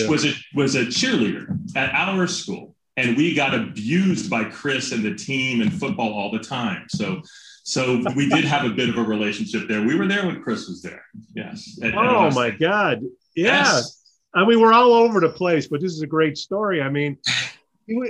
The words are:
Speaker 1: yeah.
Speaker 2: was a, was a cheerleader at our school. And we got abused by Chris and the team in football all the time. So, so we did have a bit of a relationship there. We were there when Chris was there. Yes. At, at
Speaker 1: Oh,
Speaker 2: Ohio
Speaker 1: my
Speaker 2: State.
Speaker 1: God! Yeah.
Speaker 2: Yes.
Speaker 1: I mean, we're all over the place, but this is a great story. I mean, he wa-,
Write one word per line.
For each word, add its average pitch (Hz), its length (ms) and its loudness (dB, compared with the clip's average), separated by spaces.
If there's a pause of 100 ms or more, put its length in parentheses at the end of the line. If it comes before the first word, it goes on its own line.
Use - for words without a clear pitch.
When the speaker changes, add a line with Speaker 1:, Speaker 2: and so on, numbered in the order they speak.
Speaker 1:
yeah. 107 60 0
Speaker 2:
was 151 160 2
a, 143 80 0 (220)
was 135 200 2
a 123 100 0
cheerleader 160 600 0 (300)
at 135 180 -2
our 180 340 0
school. - 480 -10 (220)
And 120 180 0
we 156 180 2
got 143 220 0
abused 117 760 0
by 113 140 -2
Chris 127 480 -6
and 117 100 -2
the 104 140 -4
team 131 460 -2
in 107 100 2
football 117 420 -4
all 101 160 -4
the 110 100 -6
time. 113 500 -6
So, 95 320 -4 (420)
so 127 400 -2 (140)
we 143 120 2
did 156 140 4
have 143 260 0
a 107 60 -2
bit 123 140 0
of 113 80 -2
a 120 40 0
relationship 107 680 -2
there. 107 120 -2
We 127 140 2
were 196 120 2
there 202 200 0
when - 160 -6
Chris - 240 -6
was 87 160 -12
there. - 200 -14 (300)
Yes. - 480 -14
At, 117 120 -2
at 185 40 -2
Speaker 1:
Oh, 214 40 2
Speaker 2:
Ohio 208 300 4
Speaker 1:
my 123 180 2
Speaker 2:
State. 98 100 -6
Speaker 1:
God! 165 420 2 (320)
Yeah. 165 120 0 (180)
Speaker 2:
Yes. 151 340 0 (360)
Speaker 1:
I 185 120 4
mean, 226 140 6
we're 226 140 8
all 240 200 8
over 226 280 6
the 160 80 4
place, 170 380 0
but 147 120 -4
this 180 140 -4
is 156 80 -8
a 151 60 -4
great 156 300 0
story. 190 440 -2
I 135 80 -2
mean, 143 280 -2 (680)
he 220 80 -4
wa-, 247 140 -2